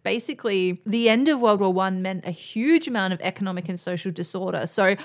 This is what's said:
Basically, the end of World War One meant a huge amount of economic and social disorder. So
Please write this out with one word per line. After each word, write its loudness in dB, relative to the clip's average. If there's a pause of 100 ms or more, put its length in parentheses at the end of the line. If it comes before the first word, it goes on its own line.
Basically, -2
the 2
end 4
of 2
World 4
War 2
One 0
meant -6
a -6
huge 0
amount 0
of -8
economic -4
and -6
social -4
disorder. -4
So 4